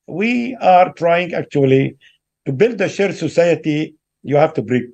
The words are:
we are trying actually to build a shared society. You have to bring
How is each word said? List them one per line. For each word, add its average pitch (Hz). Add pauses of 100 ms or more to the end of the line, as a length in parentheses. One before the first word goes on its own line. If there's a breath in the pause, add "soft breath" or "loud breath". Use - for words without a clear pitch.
we 240
are 185
trying 170
actually 135 (500 soft breath)
to 143
build 202
a 170
shared 196
society. 156 (280)
You 127
have 156
to -
bring 120